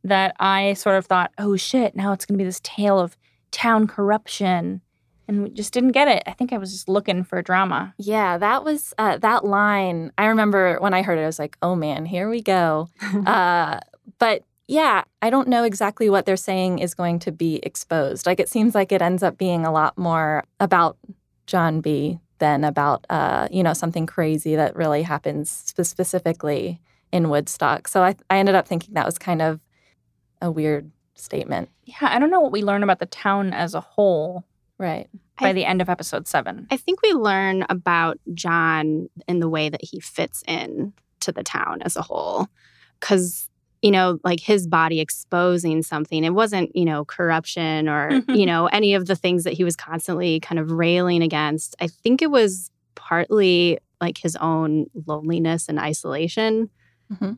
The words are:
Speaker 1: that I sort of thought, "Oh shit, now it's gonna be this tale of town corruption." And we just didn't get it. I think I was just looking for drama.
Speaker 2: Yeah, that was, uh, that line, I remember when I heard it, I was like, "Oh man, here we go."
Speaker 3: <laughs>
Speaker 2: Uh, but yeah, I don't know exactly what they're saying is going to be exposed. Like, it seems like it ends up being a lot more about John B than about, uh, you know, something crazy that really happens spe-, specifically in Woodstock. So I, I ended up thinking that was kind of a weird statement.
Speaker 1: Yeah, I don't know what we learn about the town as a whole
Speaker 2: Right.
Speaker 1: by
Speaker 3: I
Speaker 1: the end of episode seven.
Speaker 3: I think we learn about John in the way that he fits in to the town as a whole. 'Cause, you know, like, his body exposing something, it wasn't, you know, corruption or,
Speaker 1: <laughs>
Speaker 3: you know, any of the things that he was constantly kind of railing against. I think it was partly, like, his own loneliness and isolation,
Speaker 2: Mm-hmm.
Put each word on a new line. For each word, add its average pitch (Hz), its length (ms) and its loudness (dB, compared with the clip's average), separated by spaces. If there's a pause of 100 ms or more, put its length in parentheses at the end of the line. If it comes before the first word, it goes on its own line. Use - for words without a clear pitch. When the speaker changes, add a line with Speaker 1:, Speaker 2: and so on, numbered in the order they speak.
Speaker 1:
that 190 380 2
I 196 340 2
sort 196 220 2
of 185 100 0
thought, 180 320 2
"Oh 202 180 0
shit, 240 380 0
now 196 180 -2
it's 190 140 -4
gonna 202 120 0
be 196 60 0
this 185 180 -6
tale 202 360 2
of 175 180 0 (340)
town 220 360 2
corruption." 190 920 -2 (460)
And 202 180 -2
we 208 60 -6
just - 220 -8
didn't 247 200 4
get 277 160 6
it. 233 180 4
I - 60 -10
think 247 200 -4
I 220 60 -4
was 190 120 -8
just 190 160 -12
looking 190 380 0
for 180 160 -4
drama. 185 560 -2
Speaker 2:
Yeah, 202 400 0
that 208 260 2
was, 302 360 -4
uh, 208 200 2
that 220 280 2
line, 196 720 0
I 202 80 4
remember 202 540 4
when 196 120 2
I 185 80 2
heard 185 180 0
it, 156 40 -2
I 156 40 -2
was 160 120 -4
like, 147 240 -8
"Oh 175 120 0
man, 151 300 -2
here 180 240 -4
we 233 140 -4
go." 170 480 0 (100)
Speaker 3:
<laughs> 202 260 -2
Speaker 2:
Uh, 175 520 2 (400)
but 226 240 2 (240)
yeah, 262 380 2 (180)
I 226 80 2
don't 262 180 2
know 240 160 4
exactly 214 460 0
what 196 160 4
they're 190 100 2
saying 185 420 -2
is 175 160 -4
going 170 260 -2
to 170 120 -6
be 165 300 -2
exposed. - 640 -4
Like, 180 140 2
it 175 80 0
seems 220 260 2
like 196 180 2
it 185 100 2
ends 180 200 2
up 180 160 0
being 175 280 0
a 160 60 0
lot 156 260 2
more 160 460 0 (140)
about 175 380 4 (500)
John 165 360 0
B 151 360 -2 (200)
than 147 260 2
about, 147 460 0
uh, 143 400 0
you 185 120 0
know, 165 120 2
something 165 320 -4
crazy 156 500 -2
that 160 180 0
really 156 280 0
happens 151 480 -4
spe-, - 340 -8
specifically 170 960 -4 (320)
in 170 160 2
Woodstock. 147 600 0
So 190 140 4
I, 190 140 4 (140)
I 190 80 4
ended 196 160 4
up 185 120 4
thinking - 280 -6
that 156 120 0
was 170 120 -4
kind 175 240 -2
of 160 180 -2 (800)
a 175 100 -2
weird 151 400 -2 (240)
statement. - 540 -6 (160)
Speaker 1:
Yeah, - 180 -20
I 254 160 2
don't 294 120 4
know 370 100 4
what 277 120 2
we 214 100 -2
learn 202 200 0
about 196 160 2
the - 80 -6
town 196 460 -2
as 165 220 -4
a 165 60 -4
whole 180 640 0 (340)
Speaker 2:
Right. 170 300 -6 (300)
Speaker 1:
by 202 120 2
Speaker 3:
I - 20 -2
Speaker 1:
the 185 140 0
end 185 160 0
of 180 80 -2
episode - 360 -6
seven. - 440 -4
Speaker 3:
I 269 80 0
think 370 240 -4
we 427 100 4
learn 190 560 0
about 170 500 0 (140)
John 160 760 0 (200)
in 180 120 0
the 165 80 0
way 156 200 0
that 147 160 -4
he 170 160 -14
fits - 480 -8
in - 460 -6 (260)
to - 120 -4
the - 120 -8
town - 380 -4
as 170 140 -6
a - 60 -6
whole. 87 460 -4 (520)
'Cause, 180 480 -2 (340)
you 208 100 6
know, 185 320 2
like, 175 160 0
his 202 260 0
body 165 320 2
exposing 170 840 0
something, 156 420 -4
it 165 100 0
wasn't, 208 400 0
you 180 120 2
know, 151 180 -2
corruption 160 840 -2
or, 147 200 0
Speaker 1:
<laughs> 269 200 0
Speaker 3:
you 220 180 4
know, 170 220 2
any 202 260 2
of 185 120 0
the 190 80 0
things 180 300 0
that 175 80 -2
he 165 100 -2
was 175 140 0
constantly 165 640 -4
kind 165 180 -4
of 160 140 -2
railing 170 500 2
against. 151 580 -2
I 175 60 -2
think 233 360 0
it 320 80 0
was 208 400 2 (240)
partly, 175 840 2 (220)
like, 175 180 -4
his 160 180 -4
own 160 500 0 (200)
loneliness 160 600 -2
and 151 100 -4
isolation, 170 880 -2 (440)
Speaker 2:
Mm-hmm. 190 260 -6